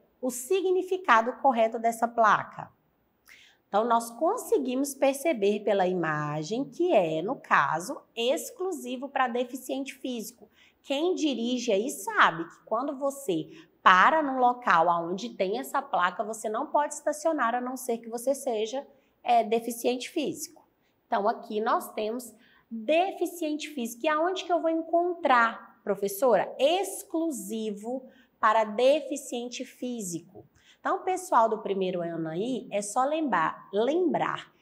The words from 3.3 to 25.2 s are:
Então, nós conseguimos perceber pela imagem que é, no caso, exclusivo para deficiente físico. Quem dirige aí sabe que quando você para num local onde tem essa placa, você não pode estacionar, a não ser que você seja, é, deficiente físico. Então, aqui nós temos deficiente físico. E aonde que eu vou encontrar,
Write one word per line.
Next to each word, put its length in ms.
Então, 180
nós 240
conseguimos 840
perceber 640
pela 260
imagem 800
que 260
é, 300
no 140
caso, 680
exclusivo 920
para 200
deficiente 680
físico. 560
Quem 320
dirige 580
aí 200
sabe 540
que 200
quando 320
você 540
para 400
num 180
local 480
onde 200
tem 280
essa 240
placa, 420
você 260
não 180
pode 280
estacionar, 600
a 60
não 160
ser 220
que 100
você 260
seja, 500
é, 200
deficiente 640
físico. 580
Então, 220
aqui 320
nós 320
temos 420
deficiente 1000
físico. 360
E 40
aonde 340
que 80
eu 100
vou 80
encontrar, 1120